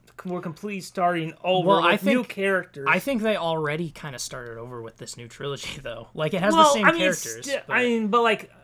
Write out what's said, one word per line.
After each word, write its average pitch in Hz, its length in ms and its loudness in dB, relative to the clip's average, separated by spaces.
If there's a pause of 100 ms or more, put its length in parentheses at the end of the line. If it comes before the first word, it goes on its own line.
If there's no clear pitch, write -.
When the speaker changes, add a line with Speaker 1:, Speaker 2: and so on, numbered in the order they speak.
(240)
Speaker 1:
we're 180 160 -6
completely 185 400 -8
starting 170 540 -2 (100)
over 185 240 2
Speaker 2:
Well, 190 140 6
Speaker 1:
with 180 200 4
Speaker 2:
I 196 80 2
Speaker 1:
new 247 120 4
Speaker 2:
think, - 80 -10
Speaker 1:
characters. 190 580 -2
Speaker 2:
I 170 100 4
think 247 240 -2
they 214 140 2
already 160 540 -2
kinda 139 280 -12
started 120 400 -12
over 120 240 -12
with 113 140 -14
this - 220 -14
new 120 100 -14
trilogy, 139 520 -8
<laughs> - 20 -16
though. 117 320 -12
Like, 156 200 -4
it 180 60 -2
has 208 140 2
Speaker 1:
Well, 320 100 8
Speaker 2:
the 285 80 8
same 220 140 4
Speaker 1:
I 330 60 8
mean, 339 100 2
it's - 200 0
Speaker 2:
characters, 226 300 -8
Speaker 1:
sti-, 254 140 -4
Speaker 2:
but 160 80 -8
Speaker 1:
I 247 100 2
mean, 226 240 0
but, 233 140 4
like, 220 280 0 (140)